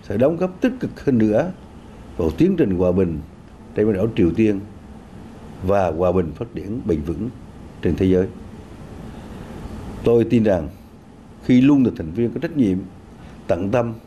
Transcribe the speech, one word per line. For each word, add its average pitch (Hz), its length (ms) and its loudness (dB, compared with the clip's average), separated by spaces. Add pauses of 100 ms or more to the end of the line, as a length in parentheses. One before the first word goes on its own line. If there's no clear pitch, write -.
sẽ 101 80 -4
đóng 143 200 2
góp 185 240 -4
tích - 200 2
cực - 240 -8
hơn 127 140 2
nữa 110 320 4 (680)
vào 82 140 0
tiến 175 260 2
trình 104 220 2
hòa 90 140 4
bình 87 280 2 (540)
trên 107 120 2
bán 107 100 2
đảo 95 100 0 (100)
Triều 95 200 4
Tiên 107 240 2 (1000)
và 92 280 2
hòa 87 220 2
bình 87 240 0
phát 120 80 -8 (100)
triển 101 300 -8
bền 78 180 0
vững 85 280 -6 (520)
trên 82 140 0
thế 95 100 2
giới. 92 200 4 (1800)
Tôi 117 260 6
tin 117 140 6
rằng 90 240 2 (760)
khi 123 160 6
luôn 139 240 6
là 107 120 4
thành 80 160 -6
viên 113 180 0
có - 120 -6
trách 165 140 -6
nhiệm, 98 220 2 (680)
tận 95 240 -2
tâm 117 240 0 (120)